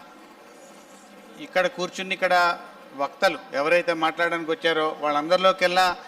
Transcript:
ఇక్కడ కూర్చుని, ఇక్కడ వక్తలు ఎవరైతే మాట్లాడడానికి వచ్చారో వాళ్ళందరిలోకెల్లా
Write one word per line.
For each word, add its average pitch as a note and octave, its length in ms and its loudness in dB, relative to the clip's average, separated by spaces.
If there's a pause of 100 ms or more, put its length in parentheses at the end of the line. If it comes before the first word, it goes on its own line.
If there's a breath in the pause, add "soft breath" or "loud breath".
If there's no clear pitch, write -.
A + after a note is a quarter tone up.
(1400)
ఇక్కడ F3+ 280 0
కూర్చుని, F#3 460 -6
ఇక్కడ F3 460 2 (360)
వక్తలు C#3+ 440 -2 (140)
ఎవరైతే E3+ 400 2
మాట్లాడడానికి E3 580 -2
వచ్చారో D#3+ 480 -2
వాళ్ళందరిలోకెల్లా F3+ 1000 2 (100)